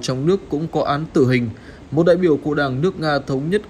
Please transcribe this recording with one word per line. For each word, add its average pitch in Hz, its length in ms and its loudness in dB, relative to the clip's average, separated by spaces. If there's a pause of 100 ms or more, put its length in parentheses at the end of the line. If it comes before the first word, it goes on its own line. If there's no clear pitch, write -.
trong 131 240 -4
nước 196 220 2
cũng 151 240 -4
có 156 100 0
án 143 300 -2
tử 135 180 4
hình. 120 200 2 (400)
Một 160 160 2
đại 175 100 6
biểu 175 200 4
của 147 180 -4
Đảng 139 280 0
nước 185 180 -2
Nga 151 180 0
Thống 139 320 -4
nhất 208 200 0